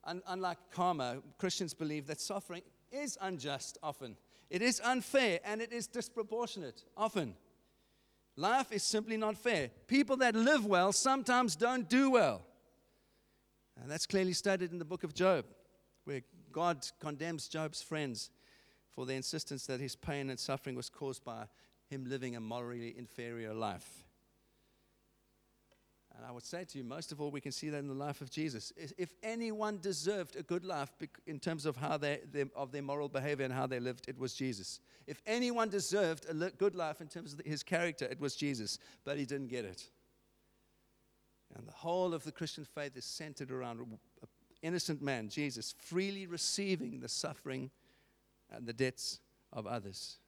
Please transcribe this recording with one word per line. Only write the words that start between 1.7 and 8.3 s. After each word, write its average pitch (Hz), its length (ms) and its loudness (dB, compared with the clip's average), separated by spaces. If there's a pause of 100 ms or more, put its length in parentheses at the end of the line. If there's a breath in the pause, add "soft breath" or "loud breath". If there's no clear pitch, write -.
believe 151 320 -4
that 151 120 -6
suffering 190 440 -4 (280)
is 277 300 -4
unjust 143 600 -4
often. 139 340 -6 (320 soft breath)
It 180 120 0
is 247 220 4
unfair 240 600 4
and 214 180 -2
it 226 120 -4
is 240 140 -4
disproportionate 220 960 -4 (100)
often. 190 400 2 (1000 soft breath)